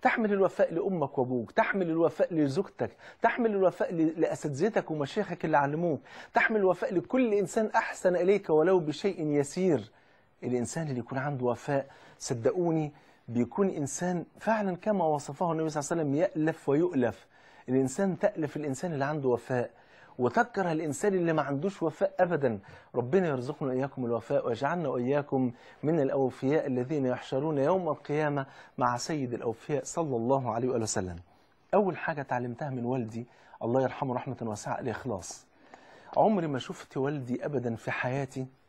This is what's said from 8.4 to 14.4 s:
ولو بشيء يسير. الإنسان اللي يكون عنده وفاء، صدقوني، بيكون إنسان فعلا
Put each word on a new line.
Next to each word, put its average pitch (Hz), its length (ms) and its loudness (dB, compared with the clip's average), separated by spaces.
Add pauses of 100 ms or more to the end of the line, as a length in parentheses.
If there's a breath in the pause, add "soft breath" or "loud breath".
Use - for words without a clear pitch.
ولو 170 300 6
بشيء 156 480 -2
يسير. 147 640 2 (520 soft breath)
الإنسان 123 440 -2
اللي 127 120 -2
يكون 131 180 -6
عنده 131 280 -2
وفاء، 135 420 0 (320 loud breath)
صدقوني، 156 760 0 (340 soft breath)
بيكون 120 420 2
إنسان 170 560 -4 (140)
فعلا 208 360 0